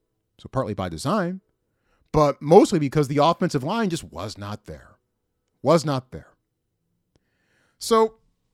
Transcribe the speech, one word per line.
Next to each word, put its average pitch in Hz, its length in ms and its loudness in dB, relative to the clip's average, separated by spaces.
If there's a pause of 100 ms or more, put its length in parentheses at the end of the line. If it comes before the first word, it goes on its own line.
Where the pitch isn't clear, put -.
(400)
so - 120 -18
partly 117 220 -4
by 92 160 -6
design, 180 520 -4 (680)
but 147 300 2
mostly 175 380 6
because 143 280 -2
the 131 120 -2
offensive 156 440 0
line 202 280 -4
just 165 120 -6
was 92 360 -12
not 104 260 -12
there. - 300 -20 (680)
Was 147 240 2
not 135 260 -6
there. - 180 -18 (1500)
So 220 380 0 (380)